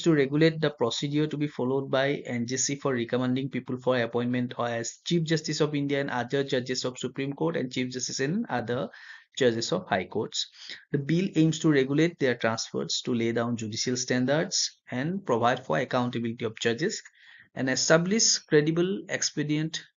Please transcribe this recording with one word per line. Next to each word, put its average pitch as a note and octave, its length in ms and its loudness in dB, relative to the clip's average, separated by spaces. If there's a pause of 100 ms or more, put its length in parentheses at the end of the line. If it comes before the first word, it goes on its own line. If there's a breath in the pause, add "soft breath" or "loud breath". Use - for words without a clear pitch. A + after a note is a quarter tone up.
to E3+ 60 4 (120)
regulate D#3 420 4
the D3 160 0
procedure C#3+ 520 0
to D3 100 -4
be D3 140 -2
followed C3+ 300 0 (100)
by C3+ 120 2 (320)
N - 100 -2
J - 20 -4 (120)
C - 20 0 (160)
for C#3 100 0 (100)
recommending B2+ 520 0
people B2+ 300 -4
for B2+ 100 4 (120)
appointment B2 420 -2 (300)
as A#2 80 -6 (220)
Chief E3+ 220 2
Justice D#3+ 340 0
of D3 60 0 (100)
India C#3 220 0
and C#3+ 80 -4 (100)
other C#3 220 0 (100)
judges B2+ 360 -2
of B2 160 -8
Supreme C3+ 280 -6
Court D#3+ 240 -2
and C3 180 -2
Chief B2+ 200 -2
Justice - 320 -6
in D3+ 60 -2 (260)
other A#2+ 220 -2 (560 loud breath)
judges A2+ 360 2
of F3+ 140 -4
high F#2+ 180 0
courts. - 440 -4 (440 loud breath)
The D3 60 0
bill D#3+ 380 2
aims D#3+ 240 4
to E3 100 4
regulate D3 480 4
their B2+ 180 2
transfers, A#2 680 -2
to C3 120 -2
lay A#2 180 2
down A#2 240 0
judicial A2 400 -2
standards, C3 800 0 (120)
and D#3+ 340 -4
provide A#2+ 420 2
for D3+ 120 0
accountability B2 680 -2
of A2+ 140 -6
judges, D#3+ 440 -2 (520 loud breath)
and C3 140 -2
establish E3+ 680 4
credible E3 680 2
expedient D3+ 720 -2 (140)